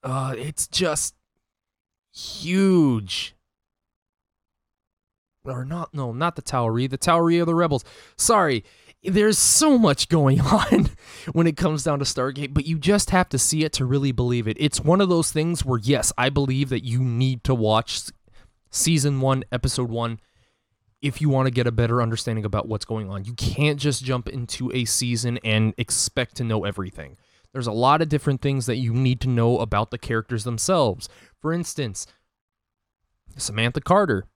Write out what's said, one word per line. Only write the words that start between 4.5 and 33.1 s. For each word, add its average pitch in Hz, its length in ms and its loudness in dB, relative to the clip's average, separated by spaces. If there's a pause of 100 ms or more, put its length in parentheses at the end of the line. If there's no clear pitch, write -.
Or 127 200 -8
not, 165 280 -10
no, 135 180 -6
not 147 260 -4
the - 60 -12
Tauri. 120 460 0
The 131 80 -6
Tauri 170 460 4
are - 20 2
the 165 100 2
rebels. 165 300 2 (320)
Sorry, 160 480 2 (380)
there's 208 340 4
so - 400 4
much 202 320 4
going 139 320 4
<laughs> - 0 -
on 143 480 4 (440)
when 170 140 4
it 160 120 0
comes 156 260 0
down 147 140 0
to 139 80 -2
Stargate, 135 480 -4
but 143 100 2
you 160 140 -2
just 196 320 2
have 185 180 2
to 135 100 -2
see 156 240 0
it 156 120 -2
to 135 100 -2
really 139 260 0
believe 120 380 0
it. 107 100 -2
It's 147 220 0
one 175 220 4
of 185 80 2
those 170 200 2
things 160 320 -2
where, 127 160 0
yes, 120 380 0
I 127 140 2
believe 139 400 0
that 123 140 -4
you 127 200 -2
need 127 400 0
to 131 100 2
watch 110 420 2
s-, - 160 -10 (580)
season 143 500 0
one, 135 320 0
episode 123 380 -2
one, 117 280 -4 (840)
if 139 180 -4
you 151 80 2
wanna 131 220 2
get 123 160 0
a 120 60 0
better 117 280 2
understanding 113 460 -2
about 101 200 -4
what's 110 200 -6
going 107 240 -6
on. 98 160 -8
You 120 80 -10
can't 147 440 -2
just 135 240 -2
jump 127 280 -4
into 120 420 -8
a 123 140 -2
season 120 580 -2
and 110 320 2
expect - 600 -4
to 127 80 -4
know 110 200 -2
everything. 95 540 -10 (340)
There's 127 140 -6
a 113 60 -4
lot 131 280 4
of 160 80 0
different 143 320 0
things 135 240 -2
that 117 120 -2
you 117 180 -2
need 127 260 2
to 127 80 -2
know 120 300 2
about 110 320 -2
the 117 80 -10
characters 113 460 -4
themselves. 120 680 0 (280)
For 156 140 -4
instance, 156 540 -6 (1300)